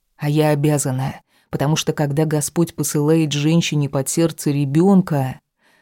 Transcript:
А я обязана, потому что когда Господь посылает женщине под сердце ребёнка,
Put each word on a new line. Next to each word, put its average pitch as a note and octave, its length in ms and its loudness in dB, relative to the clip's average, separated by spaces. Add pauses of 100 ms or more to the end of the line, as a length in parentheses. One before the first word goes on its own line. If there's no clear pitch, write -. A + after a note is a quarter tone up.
(160)
А D3 140 -4
я D3+ 180 2
обязана, C#3+ 720 -2 (300)
потому D3+ 260 0
что - 160 -2
когда D3 320 -2
Господь D#3 500 -2
посылает D3+ 580 0
женщине D3 580 0
под C#3 180 -4
сердце E3 420 -2
ребёнка, D3 920 2 (420)